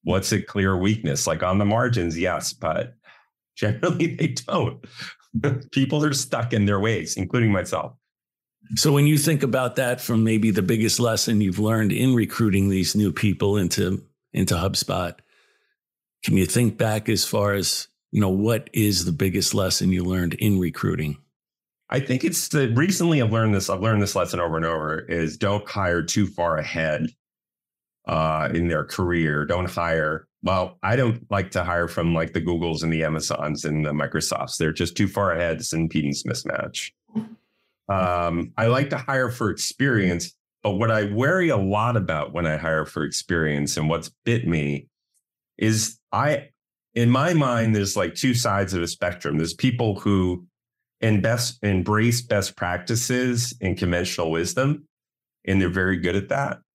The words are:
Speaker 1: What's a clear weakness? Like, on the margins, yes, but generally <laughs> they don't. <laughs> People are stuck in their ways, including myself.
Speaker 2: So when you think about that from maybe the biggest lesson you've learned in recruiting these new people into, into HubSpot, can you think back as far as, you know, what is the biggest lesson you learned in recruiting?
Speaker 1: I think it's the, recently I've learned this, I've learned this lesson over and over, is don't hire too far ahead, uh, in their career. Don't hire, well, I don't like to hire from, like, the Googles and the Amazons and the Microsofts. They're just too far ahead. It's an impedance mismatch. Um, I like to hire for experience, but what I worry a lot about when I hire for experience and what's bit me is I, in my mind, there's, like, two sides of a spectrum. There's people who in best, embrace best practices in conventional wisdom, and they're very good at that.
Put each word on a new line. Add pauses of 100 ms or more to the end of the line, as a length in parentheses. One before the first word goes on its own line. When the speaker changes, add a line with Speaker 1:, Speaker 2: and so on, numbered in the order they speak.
Speaker 1:
What's
a
clear
weakness?
Like,
on
the
margins,
yes,
but (600)
generally
<laughs>
they
don't. (500)
<laughs>
People
are
stuck
in
their
ways,
including
myself. (840)
Speaker 2:
So
when
you
think
about
that
from
maybe
the
biggest
lesson
you've
learned
in
recruiting
these
new
people
into, (280)
into
HubSpot, (1080)
can
you
think
back
as
far
as, (240)
you
know,
what
is
the
biggest
lesson
you
learned
in
recruiting? (720)
Speaker 1:
I
think
it's
the,
recently
I've
learned
this,
I've
learned
this
lesson
over
and
over,
is
don't
hire
too
far
ahead, (1000)
uh,
in
their
career.
Don't
hire, (160)
well,
I
don't
like
to
hire
from,
like,
the
Googles
and
the
Amazons
and
the
Microsofts.
They're
just
too
far
ahead.
It's
an
impedance
mismatch. (960)
Um,
I
like
to
hire
for
experience, (300)
but
what
I
worry
a
lot
about
when
I
hire
for
experience
and
what's (140)
bit
me (720)
is (140)
I, (460)
in
my
mind,
there's,
like,
two
sides
of
a
spectrum.
There's
people
who (540)
in
best,
embrace
best
practices
in
conventional
wisdom, (600)
and
they're
very
good
at
that. (160)